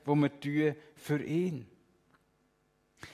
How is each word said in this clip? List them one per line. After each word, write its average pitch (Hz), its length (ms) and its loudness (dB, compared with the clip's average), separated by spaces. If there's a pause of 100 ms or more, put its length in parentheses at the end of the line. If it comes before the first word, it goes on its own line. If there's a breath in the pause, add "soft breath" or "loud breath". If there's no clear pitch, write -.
was 147 100 2
wir 143 240 2
tun 147 360 0 (200 loud breath)
für 147 260 -2
ihn. 160 460 -4 (1500 loud breath)